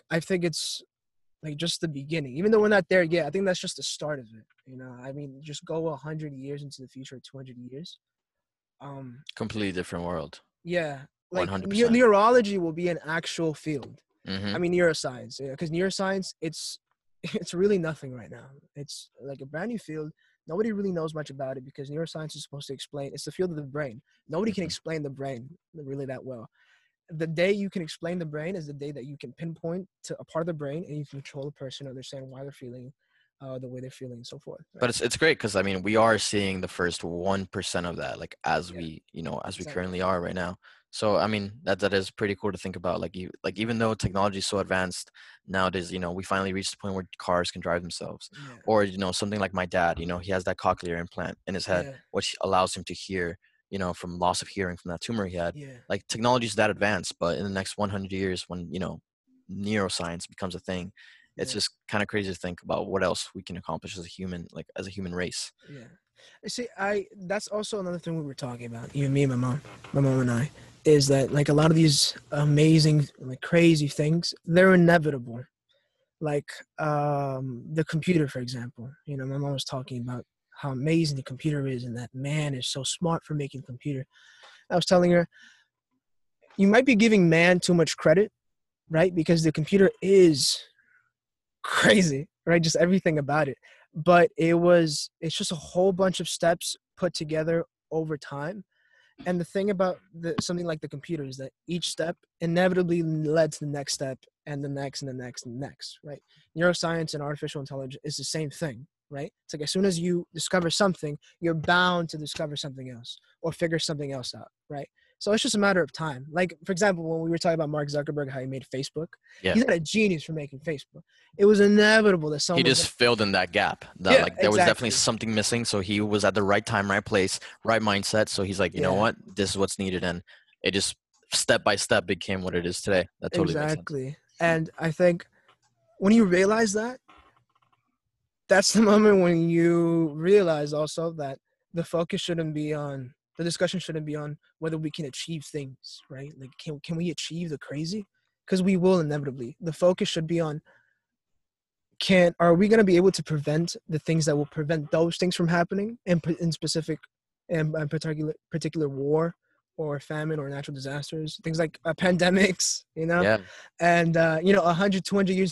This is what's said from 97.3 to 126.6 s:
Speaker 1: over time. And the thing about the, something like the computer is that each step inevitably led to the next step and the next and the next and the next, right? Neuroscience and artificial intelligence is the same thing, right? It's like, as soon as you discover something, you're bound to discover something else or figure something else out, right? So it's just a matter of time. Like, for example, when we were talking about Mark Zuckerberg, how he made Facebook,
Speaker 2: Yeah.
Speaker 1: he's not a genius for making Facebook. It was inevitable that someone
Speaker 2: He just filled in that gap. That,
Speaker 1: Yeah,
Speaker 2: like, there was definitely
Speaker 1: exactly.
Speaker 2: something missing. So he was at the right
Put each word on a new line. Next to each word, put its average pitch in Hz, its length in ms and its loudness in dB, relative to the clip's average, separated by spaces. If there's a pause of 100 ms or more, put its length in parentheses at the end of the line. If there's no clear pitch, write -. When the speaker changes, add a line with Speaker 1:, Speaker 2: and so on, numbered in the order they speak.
Speaker 1:
over 156 260 -4
time. 156 480 -10 (600)
And 180 120 0
the 170 60 -2
thing 196 260 -2
about 185 280 0 (200)
the, 170 220 -6
something 175 260 -4
like 156 140 -4
the 151 80 -10
computer 151 360 -8
is 135 120 -10
that 135 160 -12 (160)
each 170 220 -4
step 165 260 -4 (240)
inevitably 175 640 2
led 156 500 2
to - 80 -10
the 151 100 -6
next 143 220 -6
step 131 260 -6 (280)
and 143 180 -6
the 143 60 -6
next 139 320 -8
and 139 60 -8
the 127 60 -10
next 127 320 -12
and 117 80 -12
the 135 120 -8
next, - 360 -16
right? 147 200 -16 (360)
Neuroscience 165 560 0
and 147 80 -6
artificial 147 380 -8
intelligence 135 420 -10
is 151 140 -8
the 135 80 -10
same 156 260 -6
thing, 135 360 -8 (240)
right? 139 200 -10 (140)
It's - 100 -18
like, 147 80 -8
as 143 80 -6
soon 190 140 2
as 175 160 2
you 175 340 0
discover 165 360 0
something, 160 480 0 (200)
you're 170 160 0
bound 175 540 2
to 156 100 -10
discover 151 380 -8
something 131 340 -10
else 120 280 -16 (240)
or 160 100 -4
figure 165 260 0
something 143 340 -4
else 127 220 -8
out, - 140 -18 (220)
right? 139 180 -10 (320)
So 202 100 -2
it's 220 140 2
just 233 100 -2
a 214 40 0
matter 196 220 4
of 143 120 -2
time. 143 400 -8
Like, 175 340 -2
for 196 60 -2
example, 180 360 0
when 165 120 -2
we 165 100 -2
were 165 80 0
talking 170 160 2
about 156 140 -2
Mark 147 200 -2
Zuckerberg, 147 400 -4
how 131 120 -10
he 131 60 -8
made 135 180 -8 (100)
Facebook, 147 320 -6 (340)
Speaker 2:
Yeah. - 140 2
Speaker 1:
he's 233 100 6
not 240 80 2
a 170 60 2
genius 185 460 0
for 160 80 -10
making 143 280 -10
Facebook. - 420 -10 (360)
It 202 60 6
was 208 160 10
inevitable 208 720 6
that 147 100 -4
someone 175 240 0
Speaker 2:
He 127 40 4
just - 220 4
filled 120 300 4
in 101 100 2
that 92 220 2
gap. 95 320 0 (160)
That, 92 140 6
Speaker 1:
Yeah, - 100 8
Speaker 2:
like, - 160 -2
there 104 100 4
was 107 60 4
definitely 117 320 4
Speaker 1:
exactly. - 20 0
Speaker 2:
something 113 420 0
missing. 113 320 0
So 107 140 0
he 101 220 0
was 104 240 2
at 95 100 4
the 101 80 2
right 101 240 2